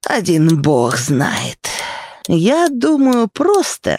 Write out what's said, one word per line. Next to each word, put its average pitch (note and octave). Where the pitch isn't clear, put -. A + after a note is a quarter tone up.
один E3
бог B2+
знает. B2+
Я A#3
думаю C4
просто, -